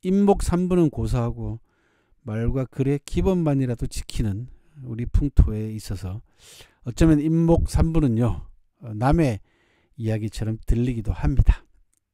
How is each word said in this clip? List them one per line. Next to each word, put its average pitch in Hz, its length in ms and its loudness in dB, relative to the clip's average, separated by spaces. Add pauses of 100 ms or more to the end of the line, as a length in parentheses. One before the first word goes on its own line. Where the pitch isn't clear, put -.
임목 196 420 2
삼 180 240 0
분은 175 220 4
고사하고 117 720 -4 (600)
말과 120 440 -4
글의 139 400 -2
기본만이라도 147 800 0
지키는 110 640 -6 (340)
우리 120 220 -8
풍토에 110 680 2
있어서 98 500 -10 (640)
어쩌면 151 380 4
임목 165 480 2
삼 165 240 0
분은요, 117 540 0 (340)
어, 113 120 -14
남의 127 460 2 (560)
이야기처럼 110 720 -6
들리기도 120 480 -2
합니다. - 520 2 (480)